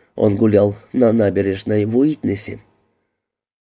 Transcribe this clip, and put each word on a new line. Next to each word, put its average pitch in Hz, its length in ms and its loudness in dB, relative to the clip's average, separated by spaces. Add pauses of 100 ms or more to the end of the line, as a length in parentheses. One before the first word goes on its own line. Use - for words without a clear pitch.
(140)
он 107 220 0
гулял 104 400 2 (160)
на 120 200 2
набережной 101 720 0
в 113 120 -2
Уитнесе. 117 640 -4 (1040)